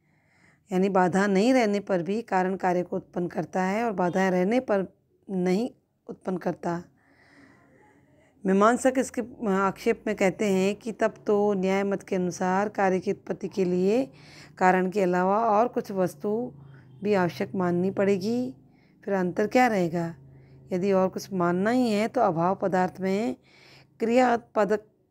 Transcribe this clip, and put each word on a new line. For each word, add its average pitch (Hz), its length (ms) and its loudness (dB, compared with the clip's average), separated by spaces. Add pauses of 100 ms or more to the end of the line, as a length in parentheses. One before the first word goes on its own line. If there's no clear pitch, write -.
(720)
यानी 190 180 0
बाधा 185 380 2
नहीं 202 260 4
रहने 208 260 2
पर 196 240 -2
भी 202 180 -4
कारण 190 340 -2
कार्य 180 280 0
को 196 120 -8
उत्पन्न 185 320 -6
करता 185 360 -4
है 202 220 -2
और 233 60 -4
बाधाएं 185 400 0
रहने 185 280 2
पर 196 280 -2 (420)
नहीं 185 400 0 (380)
उत्पन्न 185 300 -8
करता। 175 460 -6 (1600)
मीमांसक 220 520 4
इसके 247 240 -2 (260)
आक्षेप 196 600 0
में 208 80 -2
कहते 202 300 0
हैं 196 300 2
कि 220 160 -10
तब 214 220 -2 (140)
तो 208 260 2
न्याय 190 300 0
मत 196 200 -4
के - 120 -6
अनुसार 185 540 0
कार्य 190 300 0
की 196 120 -4
उत्पत्ति - 360 -8
के 190 180 -2
लिए 196 460 0 (460)
कारण 185 340 2
के 202 100 -2
अलावा 185 360 2
और 226 300 2
कुछ 240 240 -6
वस्तु 208 640 -4 (500)
भी 208 100 2
आवश्यक 185 420 0
माननी 180 360 0
पड़ेगी, 208 640 -2 (500)
फिर 202 80 -4
अंतर 185 340 0
क्या 254 200 4
रहेगा? 170 480 -2 (560)
यदि 190 200 0
और 190 180 4
कुछ - 240 -12
मानना 180 360 0
ही 247 220 2
है 208 160 0
तो 233 140 -2
अभाव 180 340 2
पदार्थ 185 440 -2
में 202 360 -2 (640)
क्रिया 240 340 4
उत्पादक 214 480 0 (300)